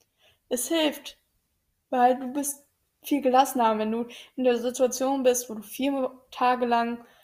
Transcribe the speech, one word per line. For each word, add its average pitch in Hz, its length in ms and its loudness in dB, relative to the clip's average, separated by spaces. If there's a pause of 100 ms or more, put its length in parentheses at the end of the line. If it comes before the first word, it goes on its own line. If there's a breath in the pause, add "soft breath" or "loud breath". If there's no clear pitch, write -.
(500 soft breath)
Es 247 180 -4
hilft, 311 500 -2 (720)
weil 254 300 4
du 254 140 -8
bist 285 320 -6 (360)
viel 285 200 -2
gelassener, 254 560 2
wenn 214 140 -2
du 233 160 -4 (280 loud breath)
in 254 80 -4
der 240 140 4
Situation 254 680 -2
bist, 247 260 2
wo 220 40 -8
du 214 80 -12
vier 269 500 -4 (200)
Tage 247 340 0
lang 233 400 -2 (180 loud breath)